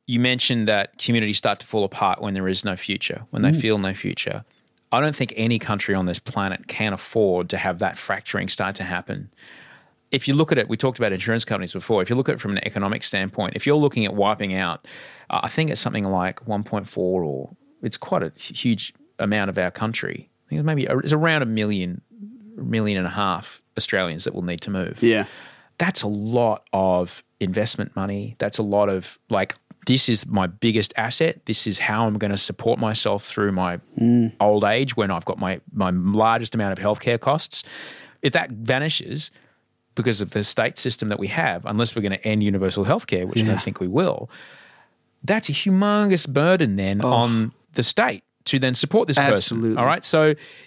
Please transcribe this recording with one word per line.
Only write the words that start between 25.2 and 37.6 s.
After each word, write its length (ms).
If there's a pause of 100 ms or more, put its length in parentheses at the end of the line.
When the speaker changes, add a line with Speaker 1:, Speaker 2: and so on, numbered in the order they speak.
Speaker 1:
That's 260
a 60
lot 640
of 500 (160)
investment 560
money. 420
That's 220
a 40
lot 260
of, 280 (120)
like, 260 (320)
"This 220
is 180
my 180
biggest 500
asset. 500
This 200
is 140
how 260
I'm 140
gonna 180
support 420
myself 440
through 300
my 260 (200)
Speaker 2:
Mm. 420
Speaker 1:
old 240
age 320
when 120
I've 160
got 140
my, 200 (140)
my 160
largest 640
amount 240
of 80
healthcare 340
costs." 440 (580)